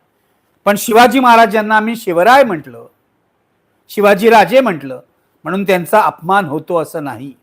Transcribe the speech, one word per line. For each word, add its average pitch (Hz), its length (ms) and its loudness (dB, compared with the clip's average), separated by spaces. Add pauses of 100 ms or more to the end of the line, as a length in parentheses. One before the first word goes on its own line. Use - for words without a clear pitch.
(640)
पण 202 140 0
शिवाजी 233 420 2
महाराजांना 220 560 2
आम्ही 220 200 -4
शिवराय 226 480 2
म्हटलं, 135 420 -12 (1000)
शिवाजी 208 420 0
राजे 220 300 4
म्हटलं 143 400 -6 (440)
म्हणून 190 200 -6
त्यांचा 185 360 0
अपमान 180 440 -2
होतो 156 320 -6
असं 156 280 -8
नाही. 131 280 -14 (100)